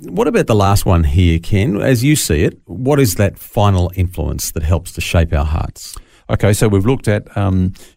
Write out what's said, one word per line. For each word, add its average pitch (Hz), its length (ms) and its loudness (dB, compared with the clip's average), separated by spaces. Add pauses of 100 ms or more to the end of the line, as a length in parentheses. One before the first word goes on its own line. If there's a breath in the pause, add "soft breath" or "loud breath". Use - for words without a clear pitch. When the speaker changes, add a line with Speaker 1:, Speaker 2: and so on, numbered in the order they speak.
Speaker 1:
what 214 240 -2
about 233 200 0
the 113 80 2
last 101 300 2
one 85 180 4
here, 82 360 2
Ken? 98 420 0
As 123 220 2
you 151 120 2
see 80 280 0
it, - 220 -2
what 127 340 -2
is 120 160 2
that 98 240 -2
final 95 560 0
influence 78 560 -4
that 80 100 -6
helps 78 320 -2
to - 80 -8
shape 82 320 0
our 73 120 0
hearts? - 500 -6 (340 loud breath)
Speaker 2:
Okay, 104 240 2
so 113 140 2
we've 98 180 2
looked 135 220 0
at, 104 280 -4
um, 95 380 0 (240 loud breath)